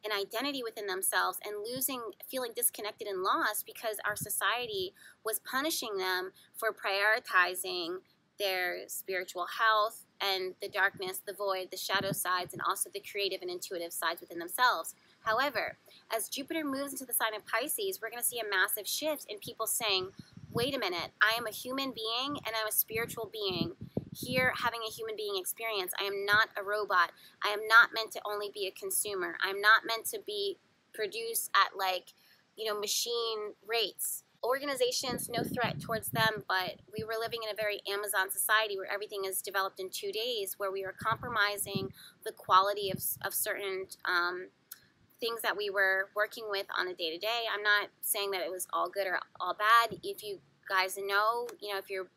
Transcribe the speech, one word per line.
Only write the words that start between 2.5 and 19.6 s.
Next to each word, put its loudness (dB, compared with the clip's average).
disconnected -2
and -2
lost 2
because -6
our 0
society -2
was -2
punishing -2
them 0
for 0
prioritizing 2
their 0
spiritual -4
health 4
and 0
the -4
darkness, 0
the -8
void, -2
the -10
shadow 0
sides, 0
and -8
also 0
the -6
creative -4
and -6
intuitive -6
sides -2
within -12
themselves. 0
However, 0
as 0
Jupiter -4
moves -2
into -8
the -8
sign 2
of -10
Pisces, -2
we're -6
gonna -8
see -2
a -2
massive 2
shift -2
in -8
people -6